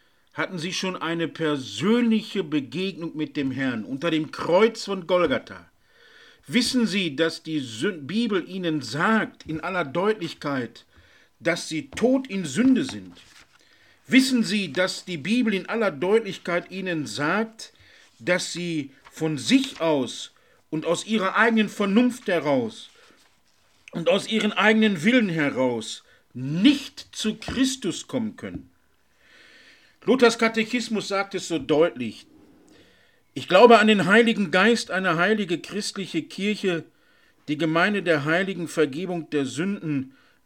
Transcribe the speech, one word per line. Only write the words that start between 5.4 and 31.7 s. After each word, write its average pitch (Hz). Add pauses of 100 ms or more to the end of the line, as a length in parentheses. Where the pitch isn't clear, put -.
Wissen 233
Sie, 175
dass 160
die 156
Sün-, 139
Bibel 202
Ihnen 170
sagt, 160
in 156
aller 175
Deutlichkeit, 156 (520)
dass 165
Sie 156
tot 262
in 190
Sünde 196
sind? 92 (920)
Wissen 262
Sie, 180
dass 180
die 180
Bibel 214
in 190
aller 214
Deutlichkeit 180
Ihnen 180
sagt, 156 (440)
dass 175
Sie 165 (220)
von 156
sich 240
aus 147 (400)
und 156
aus 165
Ihrer 202
eigenen 220
Vernunft 214
heraus 143 (1000)
und 170
aus 190
Ihren 208
eigenen 208
Willen 226
heraus 127 (300)
nicht 170
zu 214
Christus -
kommen 113
können? 92 (1300)
Luthers 233
Katechismus 220
sagt 196
es 175
so 160
deutlich: 135 (1120)